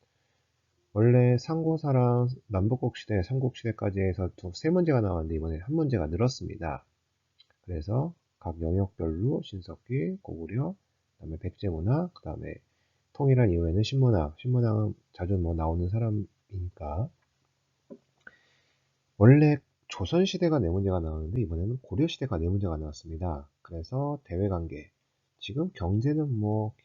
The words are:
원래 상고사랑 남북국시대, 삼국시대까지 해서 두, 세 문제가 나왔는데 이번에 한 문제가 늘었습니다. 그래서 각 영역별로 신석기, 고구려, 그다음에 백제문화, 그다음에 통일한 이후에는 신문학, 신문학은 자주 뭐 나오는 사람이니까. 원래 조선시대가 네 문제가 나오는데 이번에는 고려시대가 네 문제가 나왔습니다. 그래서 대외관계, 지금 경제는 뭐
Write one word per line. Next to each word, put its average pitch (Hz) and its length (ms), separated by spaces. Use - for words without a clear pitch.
원래 123 440
상고사랑 135 920
남북국시대, 107 760
삼국시대까지 117 760
해서 95 380
두, 90 180
세 156 140
문제가 165 320
나왔는데 82 340
이번에 80 220
한 110 180
문제가 127 320
늘었습니다. 85 760
그래서 101 480
각 82 220
영역별로 90 840
신석기, 131 760
고구려, 98 520
그다음에 80 180
백제문화, 95 800
그다음에 78 420
통일한 127 400
이후에는 85 320
신문학, 113 560
신문학은 110 560
자주 92 260
뭐 85 160
나오는 82 360
사람이니까. 104 1200
원래 147 400
조선시대가 170 680
네 87 100
문제가 92 300
나오는데 80 440
이번에는 92 380
고려시대가 131 580
네 82 100
문제가 98 260
나왔습니다. 78 720
그래서 135 640
대외관계, 85 640
지금 151 340
경제는 123 640
뭐 107 360